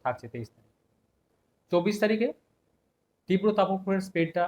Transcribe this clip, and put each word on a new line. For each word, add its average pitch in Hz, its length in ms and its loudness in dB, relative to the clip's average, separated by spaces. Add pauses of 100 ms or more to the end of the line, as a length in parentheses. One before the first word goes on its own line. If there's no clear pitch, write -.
থাকছে 123 240 -4
তেইশ 117 260 -10
তারিখ। - 180 -20 (1000)
চব্বিশ 180 300 2
তারিখে 220 260 2 (1000)
তীব্র 185 200 2 (120)
তাপপ্রবাহের 190 420 0
স্প্রেডটা 170 480 -2